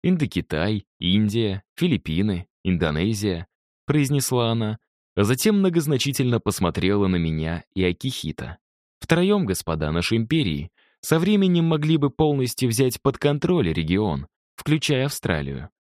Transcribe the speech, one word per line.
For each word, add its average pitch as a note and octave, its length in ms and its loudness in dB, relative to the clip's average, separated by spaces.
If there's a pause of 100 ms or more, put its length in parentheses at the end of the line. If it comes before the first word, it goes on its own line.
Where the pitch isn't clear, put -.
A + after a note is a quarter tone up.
Индокитай, G#2 840 -2 (120)
Индия, G2+ 640 0 (140)
Филиппины, F#2+ 720 0 (180)
Индонезия", F2+ 840 0 (400)
произнесла C3 640 0
она, A2+ 280 -2 (360)
а G#2 100 2
затем G3+ 340 2
многозначительно C#3+ 800 0
посмотрела G2 680 0
на F#2 100 2
меня D#2+ 480 -2 (100)
и F#2 100 0
Акихито. F2+ 760 -6 (420)
"Втроем, F#3 440 2
господа, D#2+ 480 -2
наши F2 240 0
империи A2 540 -2 (300)
со - 180 0
временем F3+ 460 2
могли D#3+ 320 2
бы C#3+ 140 2
полностью C3+ 580 0
взять B2 340 0
под - 160 0
контроль D3 540 0
регион, D#2+ 540 0 (280)
включая C#3+ 520 0
Австралию D2 640 -4 (140)